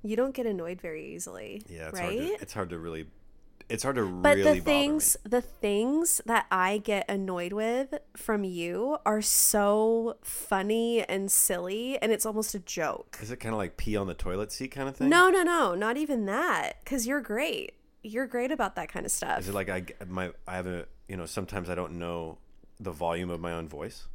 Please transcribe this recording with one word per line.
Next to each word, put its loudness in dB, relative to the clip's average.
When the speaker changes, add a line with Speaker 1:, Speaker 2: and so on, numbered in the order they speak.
Speaker 1:
You -2
don't 2
get -2
annoyed -4
very -10
easily, -10
Speaker 2:
Yeah, -10
it's -8
Speaker 1:
right? -2
Speaker 2:
hard -2
to, -12
it's -14
hard -2
to -6
really, -6
it's -2
hard 0
to 2
Speaker 1:
But 4
Speaker 2:
really 6
Speaker 1:
the -6
things, 4
Speaker 2:
bother -
me. -12
Speaker 1:
the 4
things 0
that 2
I 4
get 0
annoyed -2
with 0
from 0
you -2
are 2
so 4
funny 0
and 0
silly, 2
and 2
it's 2
almost -2
a -6
joke. -4
Speaker 2:
Is -8
it -8
kinda -2
like -2
pee 0
on 2
the -4
toilet -2
seat -6
kinda -4
thing? 2
Speaker 1:
No, 10
no, 6
no, 4
not 0
even 0
that, -2
'cause -2
you're 0
great. -4
You're -4
great -2
about -2
that -8
kinda -6
stuff. 0
Speaker 2:
Is -4
it -2
like -2
I -2
g-, -12
my, -4
I -6
have -4
a, -6
you -8
know, -8
sometimes -6
I -4
don't -4
know -6
the -6
volume -2
of -4
my -4
own -6
voice? -10